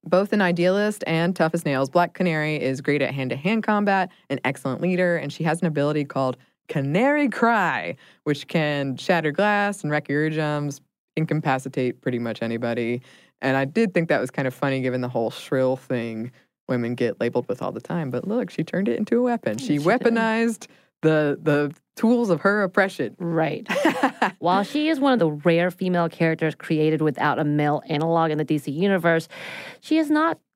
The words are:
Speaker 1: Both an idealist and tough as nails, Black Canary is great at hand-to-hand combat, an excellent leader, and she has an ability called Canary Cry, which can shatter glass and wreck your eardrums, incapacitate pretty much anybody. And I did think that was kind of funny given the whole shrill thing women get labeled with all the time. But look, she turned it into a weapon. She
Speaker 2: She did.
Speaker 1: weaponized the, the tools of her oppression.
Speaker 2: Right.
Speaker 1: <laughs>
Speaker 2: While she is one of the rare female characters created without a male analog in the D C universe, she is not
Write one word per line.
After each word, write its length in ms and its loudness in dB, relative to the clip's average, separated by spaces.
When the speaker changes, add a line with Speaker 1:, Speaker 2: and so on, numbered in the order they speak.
Speaker 1:
Both 260 2
an 100 2
idealist 680 2
and 280 0
tough 180 2
as 120 -2
nails, 240 0
Black 240 2
Canary 420 0
is 240 -2
great 220 0
at 120 -2
hand-to-hand 500 -2
combat, 460 0
an 160 -2
excellent 340 -4
leader, 380 2
and 140 -6
she 120 -8
has 160 0
an 80 0
ability 380 0
called 320 -2
Canary 580 2
Cry, 720 0
which 240 -4
can 480 -2
shatter 380 0
glass 500 0
and 80 -2
wreck 160 -2
your 160 0
eardrums, 560 -2
incapacitate 840 -2
pretty 160 -4
much 240 -4
anybody. 600 -2
And 160 2
I 80 2
did 280 0
think 140 2
that 140 2
was 100 -4
kind 160 -2
of 60 -4
funny 260 -2
given 220 -2
the 80 -4
whole 220 -2
shrill 440 0
thing 560 -6
women 260 -2
get 240 -2
labeled 300 -2
with 120 -4
all 100 -6
the 100 -10
time. 280 -4
But 180 -6
look, 240 -2
she 120 -4
turned 240 -2
it 100 0
into 220 0
a 40 2
weapon. 340 -2
She 100 -8
Speaker 2:
She 120 2
did. 80 0
Speaker 1:
weaponized 800 2
the, 400 2
the 320 2
tools 340 4
of 120 2
her 200 4
oppression. 560 0
Speaker 2:
Right. 500 -2
Speaker 1:
<laughs> 360 -2
Speaker 2:
While 240 2
she 260 -2
is 100 0
one 140 4
of 60 2
the 120 2
rare 400 2
female 380 0
characters 460 0
created 460 0
without 380 0
a 40 0
male 440 2
analog 440 2
in 60 -2
the 60 -2
D 160 0
C 120 -8
universe, 560 2
she 160 0
is 140 2
not 260 2